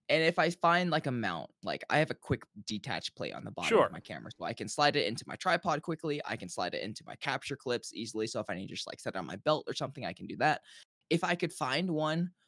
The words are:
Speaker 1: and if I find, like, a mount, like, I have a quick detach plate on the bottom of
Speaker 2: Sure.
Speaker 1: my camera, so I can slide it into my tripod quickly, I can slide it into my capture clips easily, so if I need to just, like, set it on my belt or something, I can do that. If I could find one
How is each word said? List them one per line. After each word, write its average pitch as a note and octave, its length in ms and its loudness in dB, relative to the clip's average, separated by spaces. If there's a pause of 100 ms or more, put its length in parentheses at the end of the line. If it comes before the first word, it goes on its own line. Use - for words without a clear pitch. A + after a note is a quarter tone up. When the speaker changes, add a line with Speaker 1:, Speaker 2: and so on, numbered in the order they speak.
Speaker 1:
and D3+ 120 6
if E3 160 4
I E3 120 4
find, E3+ 420 4
like, D#3 140 2
a C#3 60 2
mount, G2+ 380 -2 (140)
like, E2+ 260 -4
I C#3 100 6
have D#3 120 4
a - 20 -2
quick - 300 -2 (220)
detach G#2+ 500 -4
plate - 180 -6
on - 120 -10
the G#2+ 60 -8
bottom G#3 260 2
of D#3 60 8
Speaker 2:
Sure. A2+ 60 4
Speaker 1:
my - 120 -10
camera, C2 360 -12
so - 60 -8
I E2 80 -2
can G#2+ 160 -6
slide D3 300 4
it B2+ 100 4
into A2 200 -4
my - 100 -8
tripod E3+ 440 2
quickly, D#3 440 -2
I A2 100 -2
can - 140 -10
slide F2+ 240 -2
it A#1 100 -4
into - 240 -8
my - 80 -10
capture - 400 -4
clips A#2+ 380 -4
easily, A2 340 -4
so A2+ 140 -4
if - 80 -6
I G2 60 -2
need F#2+ 120 -6
to - 80 -8
just, - 100 -6
like, - 140 -10
set - 160 -6
it - 20 -2
on F2+ 80 -4
my F#2+ 120 -8
belt D3+ 280 2
or - 80 -4
something, C#3 300 -6
I F2 80 -4
can F#2 160 -12
do G2 100 -8
that. C3+ 220 4 (500)
If E3 140 4
I F3 120 2
could F3 180 -2
find D3+ 360 0
one D#3+ 400 2 (180)